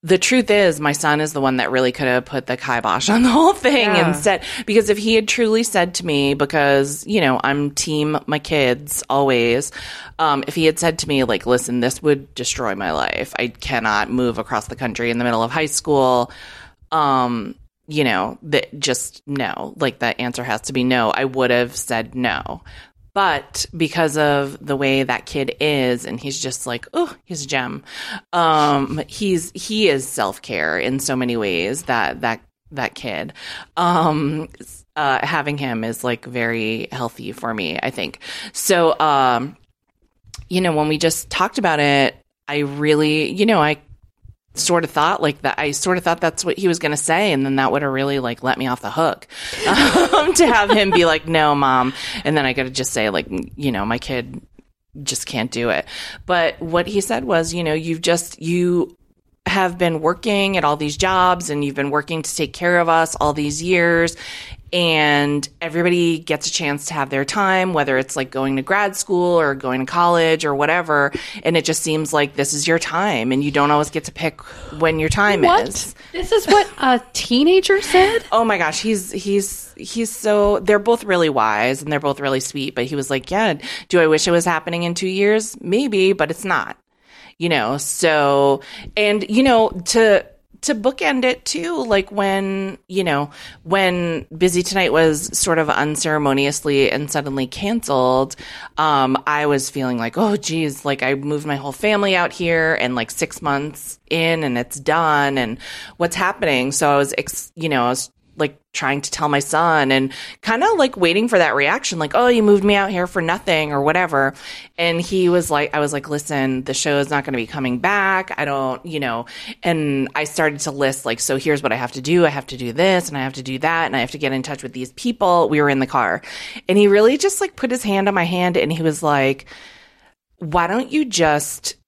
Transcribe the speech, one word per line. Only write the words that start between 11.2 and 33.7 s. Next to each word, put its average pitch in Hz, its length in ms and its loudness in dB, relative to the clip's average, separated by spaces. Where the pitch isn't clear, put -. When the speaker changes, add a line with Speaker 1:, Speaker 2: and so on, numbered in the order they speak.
Speaker 1:
like, 113 220 0
"Listen, 123 360 0
this 127 200 -2
would 139 320 0
destroy 120 400 -4
my 95 200 -2
life. 50 440 -4
I 120 120 -2
cannot 110 600 -2
move 120 300 0
across - 260 -4
the - 100 -12
country 120 360 -4
in 117 80 -2
the 120 40 -2
middle 117 200 2
of 120 80 -2
high 156 160 -2
school." 131 640 2
Um, 127 640 0
you 151 160 -2
know, 110 380 -2
that 151 380 -4
just - 480 -6
no, 135 500 -6
like, 139 220 -4
that 120 200 -4
answer 123 240 -6
has 113 180 -4
to 139 120 -10
be 127 100 0
no. 123 280 2
I 131 140 -2
would 131 260 0
have 120 240 0
said 113 400 -6
no. 123 480 -4
But 175 520 -2
because 160 420 0
of 143 480 2
the 143 120 -2
way 135 260 2
that 120 220 -4
kid 139 340 -4
is, 131 460 0
and 117 120 -8
he's 135 220 -10
just - 260 -8
like, 120 280 -8
"Oh, 339 200 -2
he's 151 180 -10
a 135 40 -12
gem." 139 360 -6
Um, 151 760 2
he's, 180 460 -4
he 214 360 0
is 135 180 0
self-care 90 720 -4
in 131 220 -2
so 135 160 -4
many 123 180 -2
ways, 101 480 -2
that, 104 380 -2
that, 113 180 -4
that 135 240 -6
kid. 95 380 -10